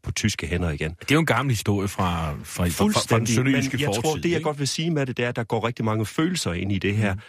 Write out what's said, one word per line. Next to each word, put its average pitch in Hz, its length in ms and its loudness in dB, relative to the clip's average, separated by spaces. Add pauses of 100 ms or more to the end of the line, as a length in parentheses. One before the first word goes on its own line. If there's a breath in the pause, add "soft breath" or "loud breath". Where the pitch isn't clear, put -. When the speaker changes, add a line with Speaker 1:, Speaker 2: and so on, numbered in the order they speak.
Speaker 1:
på - 80 -4
tyske - 360 -2
hænder 85 220 0
igen. 78 300 -4
Speaker 2:
Det - 120 -6
er 143 40 6
jo 160 40 6
en 165 60 2
gammel 131 260 2
historie 101 360 0
fra, 85 440 -2
fra, 71 40 -8
fra, - 80 -12
fra, - 200 -4
fra - 20 -
den 85 60 2
Speaker 1:
Fuldstændig, 113 640 2
Speaker 2:
sønderjyske 127 420 2
Speaker 1:
men 135 40 -2
jeg 110 120 0
tror, 113 80 0
Speaker 2:
fortid, 156 220 0
Speaker 1:
det, 175 60 2
jeg 170 80 2
Speaker 2:
ikke? 156 60 -2
Speaker 1:
godt 147 160 -2
vil 139 80 0
sige 165 240 -2
med 143 140 2
det, 127 120 -4
det 120 80 0
er, 120 40 0
at 120 60 -6
der 120 80 -2
går 110 240 0
rigtig 117 180 -2
mange 110 200 2
følelser 160 480 0
ind 92 180 -2
i 95 80 0
det 101 160 0
her. 104 180 2
Speaker 2:
Mm. 101 160 -4